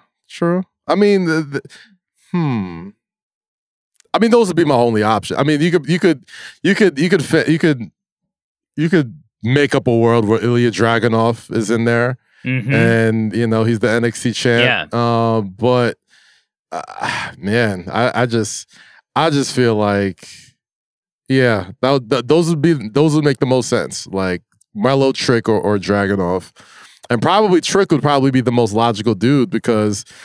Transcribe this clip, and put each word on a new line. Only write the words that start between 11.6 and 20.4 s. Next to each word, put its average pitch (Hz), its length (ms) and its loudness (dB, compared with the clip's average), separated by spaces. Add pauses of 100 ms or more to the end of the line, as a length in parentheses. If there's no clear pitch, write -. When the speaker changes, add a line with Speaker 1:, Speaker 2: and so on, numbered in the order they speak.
Speaker 1:
in 113 140 0
there, 117 320 0 (280)
Speaker 2:
Mm-hmm. 127 300 -4
Speaker 1:
and, 113 600 2
you 117 100 0
know, 110 160 0
he's 117 160 0
the 117 100 0
N 117 160 0
X 117 200 -4
T 117 80 -2
champ. 117 600 0
Speaker 2:
Yeah. 117 60 -4
Speaker 1:
Uh, 117 440 0
but, 120 540 -2 (760)
uh, - 680 -10
man, 101 500 -2
I, 117 340 -2
I 127 40 0
just, 117 420 -6 (460)
I 156 160 0
just 143 240 -2
feel 120 220 2
like, 101 500 -2 (1000)